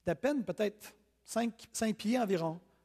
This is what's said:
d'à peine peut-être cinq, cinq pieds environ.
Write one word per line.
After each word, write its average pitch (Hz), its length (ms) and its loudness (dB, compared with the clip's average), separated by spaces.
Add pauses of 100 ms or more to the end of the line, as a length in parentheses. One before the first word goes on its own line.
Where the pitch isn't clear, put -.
d'à 170 80 2
peine 277 280 0
peut-être 202 520 -4 (280)
cinq, 226 300 -2 (180)
cinq 220 260 0
pieds 233 220 2
environ. 175 400 0 (260)